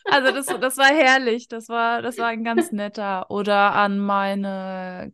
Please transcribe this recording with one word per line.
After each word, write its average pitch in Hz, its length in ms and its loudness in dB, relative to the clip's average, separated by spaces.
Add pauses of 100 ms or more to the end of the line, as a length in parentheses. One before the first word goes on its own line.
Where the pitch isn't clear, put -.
Also 277 280 2
das, 262 140 -4
das 262 300 -4
war 269 100 6
herrlich. 262 640 4
Das 226 200 -12
war, 233 320 0
das 240 180 -6
war 233 100 -2
ein 226 160 -6
ganz 233 260 0
netter. 208 580 -4
Oder 202 460 2
an 202 240 2
meine 196 1160 -4